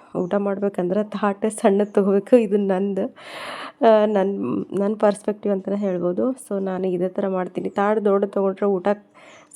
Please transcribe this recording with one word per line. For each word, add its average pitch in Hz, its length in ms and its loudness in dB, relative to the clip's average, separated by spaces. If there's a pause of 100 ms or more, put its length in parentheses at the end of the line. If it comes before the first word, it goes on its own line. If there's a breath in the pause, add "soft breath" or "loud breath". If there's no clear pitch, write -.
(180 loud breath)
ಊಟ 180 160 -2
ಮಾಡ್ಬೇಕಂದ್ರೆ 202 680 -2
ತಾಟ್ 208 460 -4
ಸಣ್ಣ 202 340 2
ತೊಗೋಬೇಕು. 202 520 4
ಇದು 214 200 2
ನಂದು, 196 500 0
ಆ, - 1000 0
ನನ್, 196 580 0 (140)
ನನ್ 202 180 0
ಪರ್ಸ್ಪೆಕ್ಟಿವ್ 208 580 0
ಅಂತಲೇ 190 220 -4
ಹೇಳ್ಬೋದು. 190 560 -2
So, 202 320 -6
ನಾನು 190 220 -4
ಇದೇ 180 220 -2
ಥರ 196 200 -4
ಮಾಡ್ತೀನಿ. 185 400 -4
ತಾಟ್ 208 360 0
ದೊಡ್ಡ 196 200 4
ತೊಗೊಂಡ್ರೆ 196 420 -2
ಊಟ 196 220 0 (680 loud breath)